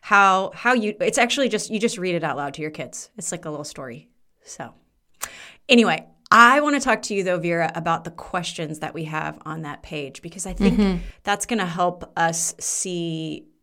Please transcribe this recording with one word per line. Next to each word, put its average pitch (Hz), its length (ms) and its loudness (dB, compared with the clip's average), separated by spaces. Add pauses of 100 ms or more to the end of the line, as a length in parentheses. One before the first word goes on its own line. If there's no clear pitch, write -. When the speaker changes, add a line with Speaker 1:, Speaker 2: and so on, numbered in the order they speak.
Speaker 1:
how, 190 540 4
how 247 180 2
you, 214 260 0
it's 220 200 2
actually 247 280 2
just, 214 220 -2
you 220 100 -2
just 214 200 0
read 180 160 -2
it 160 80 -2
out 143 140 -2
loud 143 180 -6
to 151 80 -8
your 151 80 -6
kids. - 480 -12
It's - 120 -8
like 170 140 -10
a 156 60 -8
little 147 140 -8
story. 135 440 -14 (340)
So - 300 -16 (960)
anyway, 214 360 4 (260)
I 240 300 8
wanna 285 180 2
talk 269 240 0
to 214 100 -6
you 196 100 0
though, 180 160 0
Vera, 170 360 0
about 165 280 -2
the 165 80 -10
questions 165 680 -6
that - 140 -8
we 160 120 -8
have 156 400 -6
on 156 160 -8
that 147 220 -12
page, 143 380 -10
because 175 260 -12
I 185 60 -8
think 196 260 4
Speaker 2:
Mm-hmm. 196 180 2 (260)
Speaker 1:
that's 202 220 0
gonna 214 220 -2
help 180 500 -2
us 165 420 0
see 165 840 -6 (180)